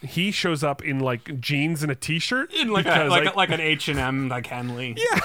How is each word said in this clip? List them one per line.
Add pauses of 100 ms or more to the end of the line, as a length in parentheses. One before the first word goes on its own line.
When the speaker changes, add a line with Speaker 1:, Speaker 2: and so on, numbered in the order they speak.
Speaker 1:
he
shows
up
in,
like,
jeans
and
a
t-shirt
Speaker 2:
In,
like,
a,
Speaker 1:
because,
Speaker 2:
like,
Speaker 1:
like
Speaker 2:
a,
like
an
H
and
M,
like,
Henley.
Speaker 1:
Yeah.